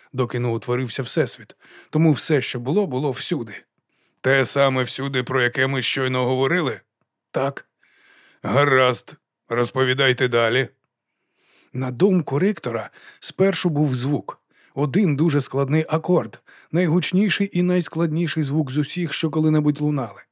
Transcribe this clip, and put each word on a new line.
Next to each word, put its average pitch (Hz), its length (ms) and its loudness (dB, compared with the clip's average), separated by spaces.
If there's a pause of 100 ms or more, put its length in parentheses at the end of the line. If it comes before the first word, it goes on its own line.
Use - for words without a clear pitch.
(120)
доки 123 260 -2
не 123 100 -2
утворився 123 540 -2
Всесвіт. - 540 -4 (340)
Тому 160 220 6
все, 143 280 0
що 127 200 -4
було, 165 260 0
було 139 240 -2
всюди". 120 440 -6 (640)
"Те 135 240 2
саме 135 380 2
всюди, 131 400 -4
про 127 200 -2
яке 123 240 0
ми 135 160 -2
щойно 127 420 -2
говорили?" 131 560 0 (500)
"Так". 135 360 -4 (760)
"Гаразд, 131 720 2 (340)
розповідайте 127 800 0
далі". 117 400 2 (1040)
На 127 180 -6
думку 156 480 2
Риктора, 151 520 -2 (300)
спершу 185 500 0
був 147 240 2
звук. 131 460 -4 (340)
Один 147 420 2
дуже 147 240 2
складний 139 480 0
акорд, 160 540 -2 (300)
найгучніший 180 800 2
і 175 100 2
найскладніший 165 800 0
звук 143 280 -2
з 127 60 -6
усіх, 156 360 -2
що - 180 -2
коли-небудь 151 500 2
лунали. 147 520 -4